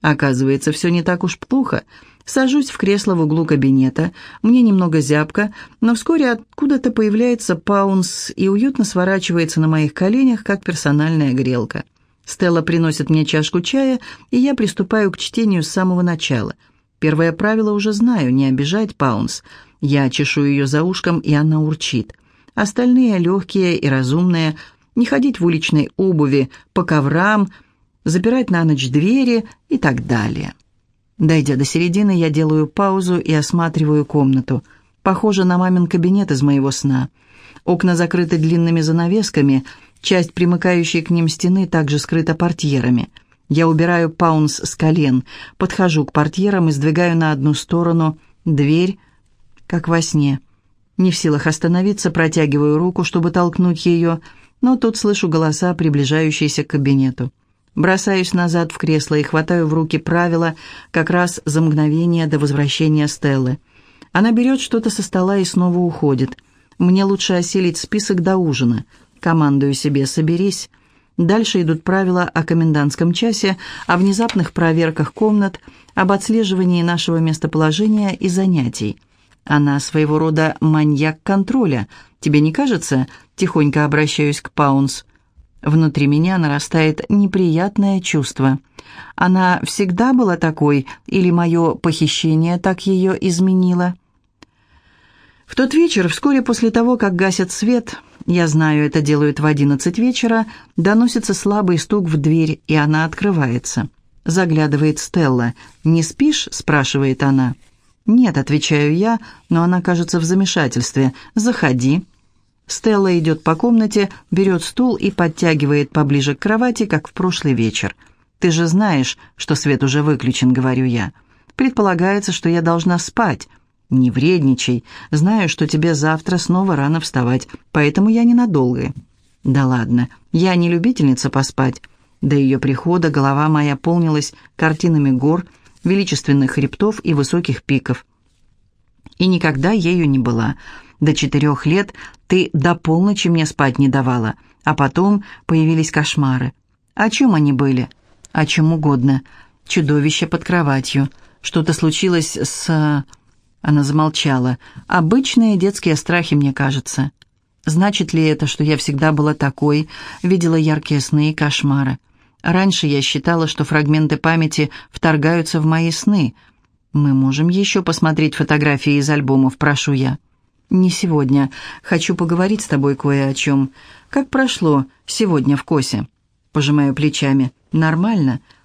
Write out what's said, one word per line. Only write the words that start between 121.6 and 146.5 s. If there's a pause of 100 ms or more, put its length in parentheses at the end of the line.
что
я
должна
спать». (400)
«Не
вредничай. (300)
Знаю,
что
тебе
завтра
снова
рано
вставать, (240)
поэтому
я
ненадолго». (520)
«Да
ладно, (240)
я
не
любительница
поспать». (400)
До
ее
прихода
голова
моя
полнилась (220)
картинами
гор, (380)
величественных
хребтов
и
высоких
пиков. (1120)
И
никогда
ею
не
была. (420)
До
четырех
лет (320)
ты
до
полночи
мне
спать
не
давала, (300)
а
потом (240)
появились
кошмары. (420)